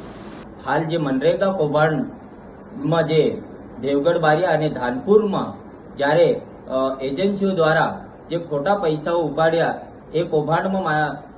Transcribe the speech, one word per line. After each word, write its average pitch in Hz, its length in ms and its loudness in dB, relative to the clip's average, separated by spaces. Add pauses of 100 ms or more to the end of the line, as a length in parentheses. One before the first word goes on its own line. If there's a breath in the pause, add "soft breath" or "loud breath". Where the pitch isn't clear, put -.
(640)
હાલ 147 180 0
જે 160 140 -2
મનરેગા 160 540 0
કૌભાંડમાં 151 1600 -2
જે 147 340 2 (400)
દેવગઢ 143 360 2
બારિયા 160 320 4
અને 151 200 2
ધાનપુરમાં 131 920 0 (360)
જ્યારે, 151 440 4 (280)
અ, 131 320 -2
એજન્સીઓ 190 480 0
દ્વારા 160 560 2 (240)
જે 165 80 -4
ખોટા 151 380 0
પૈસાઓ 170 460 0
ઉપાડ્યા 156 580 2 (340)
એ 165 100 2
કૌભાંડમાં 180 600 0
મા-, 151 340 0 (200)